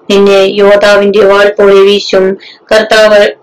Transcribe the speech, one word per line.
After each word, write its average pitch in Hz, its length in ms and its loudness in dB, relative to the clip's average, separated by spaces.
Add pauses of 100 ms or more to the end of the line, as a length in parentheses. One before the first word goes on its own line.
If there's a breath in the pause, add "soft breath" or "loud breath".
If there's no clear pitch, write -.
(120)
നിന്നെ 196 380 2
യോദ്ധാവിന്റെ 202 680 0
വാൾ 202 300 0
പോലെ 202 260 0
വീശും. 196 580 0 (280 loud breath)
കർത്താവ് 214 680 0 (160)